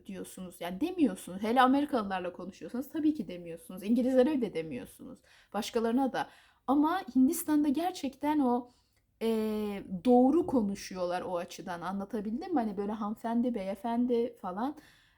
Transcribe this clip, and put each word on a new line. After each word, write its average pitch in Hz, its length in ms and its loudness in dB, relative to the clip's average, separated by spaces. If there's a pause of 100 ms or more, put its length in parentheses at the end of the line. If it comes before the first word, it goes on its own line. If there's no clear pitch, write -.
diyorsunuz? 185 540 -12
Yani 185 220 -6
demiyorsunuz. 254 600 0
Hele 240 180 4
Amerikalılarla 220 720 2
konuşuyorsanız 190 560 -10
tabii 302 240 0
ki 220 140 -6
demiyorsunuz. 175 560 -12
İngilizlere 254 580 4
de 185 120 -2
demiyorsunuz. - 640 -8 (340)
Başkalarına 233 600 0
da. 156 160 -2 (380)
Ama 302 340 2 (140)
Hindistan'da 294 540 4
gerçekten 302 720 -2
o, 247 320 0 (500)
e, 226 60 0 (800)
doğru 262 420 6
konuşuyorlar 190 720 -2
o 175 160 -4
açıdan. 175 440 -8
Anlatabildim 208 720 -6
mi? 285 60 2
Hani 214 180 -4
böyle 196 140 -2
hanımefendi, 226 640 -2
beyefendi 233 840 -2
falan. 208 340 -4 (420)